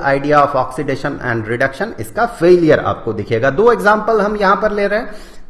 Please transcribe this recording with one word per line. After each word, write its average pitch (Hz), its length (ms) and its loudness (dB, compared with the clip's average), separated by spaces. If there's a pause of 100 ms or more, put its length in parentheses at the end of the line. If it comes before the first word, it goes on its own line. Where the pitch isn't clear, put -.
idea 143 300 2
of 143 200 4
oxidation 135 640 -4
and 113 260 -4
reduction, 131 380 -2 (120)
इसका 208 260 -4
failure 170 540 4
आपको 98 340 -4
दिखेगा। 110 360 -2
दो 202 220 4
example 214 500 2
हम 208 140 -2
यहां 202 200 2
पर 208 160 0
ले 202 160 -2
रहे 208 120 -2
हैं, 262 100 -8 (400)